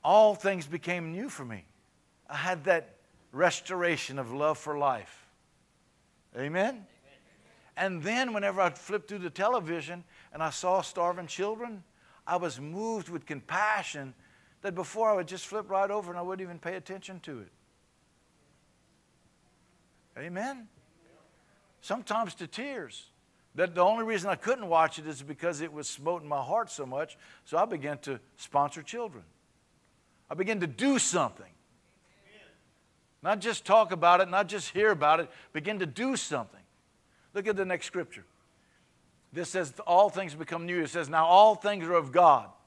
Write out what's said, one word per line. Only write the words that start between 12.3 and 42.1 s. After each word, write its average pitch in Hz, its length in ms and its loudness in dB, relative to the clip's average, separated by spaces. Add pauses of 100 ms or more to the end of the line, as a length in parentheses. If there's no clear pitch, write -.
was 147 240 -4
moved 185 480 -6
with 165 160 -10
compassion 156 880 -4 (480)
that 190 140 -6
before 202 340 -2
I 208 40 4
would 175 140 0
just 180 200 -12
flip 208 220 -8
right 196 200 0
over 202 220 -4
and 175 80 -8
I - 20 -8
wouldn't 185 240 -8
even 175 140 -16
pay 175 160 -8
attention 190 460 -14
to 135 180 -14
it. 92 120 -18 (2750)
Amen? 214 500 -10 (1120)
Sometimes 214 560 -6
to 165 120 -12
tears. 226 580 -12 (500)
That 175 180 0
the 180 80 2
only 220 220 4
reason 202 260 -2
I 180 60 2
couldn't 226 320 -2
watch 160 320 4
it 151 80 -12
is 139 140 -10
because 151 400 -6
it 160 100 -6
was 147 160 -10
smote 160 340 -4
in 151 60 -16
my 147 140 -2
heart 208 280 -2
so - 160 -10
much, 139 320 -6 (280)
so 156 120 -2
I 180 60 4
began 147 360 -4
to 131 200 -8 (160)
sponsor 143 460 -2
children. 180 420 -12 (1040)
I 151 60 -8
began 196 240 -2
to 175 80 0
do 240 320 2
something. 131 520 0 (1700)
Not 202 160 2
just 202 260 -4
talk 208 280 6
about 175 260 6
it, 190 80 4
not 185 200 0
just 190 240 -6
hear 208 200 4
about 156 300 4
it, 147 100 -8 (220)
begin 185 260 -4
to 185 60 -2
do 226 320 -4
something. 127 420 -6 (760)
Look 196 140 -4
at 208 80 0
the 190 100 -2
next 180 200 -4
scripture. - 400 -8 (1080)
This 160 180 -6
says, 170 240 -4 (140)
"All 190 220 8
things 170 260 -6
become 165 300 -8
new." 175 180 -2
It 143 60 -4
says, 160 180 -4
"Now 160 180 4
all 202 300 10
things 202 320 -2
are 175 60 0
of 147 180 2